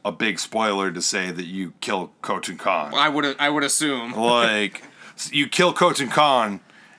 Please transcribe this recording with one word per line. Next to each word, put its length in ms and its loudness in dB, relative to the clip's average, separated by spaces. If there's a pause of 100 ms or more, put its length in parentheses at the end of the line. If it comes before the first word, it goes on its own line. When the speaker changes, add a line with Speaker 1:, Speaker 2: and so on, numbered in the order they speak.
Speaker 1:
a 80 -2
big 260 -2
spoiler 540 -2
to 100 -6
say 300 -2
that 140 -8
you 340 -8
kill 320 -4 (100)
Khotun 360 -6
Khan. 360 -2
Speaker 2:
I 140 4
would, 300 -2
I 120 0
would 140 0
assume. 480 -2
<laughs> 80 -6
Speaker 1:
Like, 640 2 (320)
s-, 160 -10
you 160 0
kill 260 4
Khotun 360 2
Khan, 500 4 (380)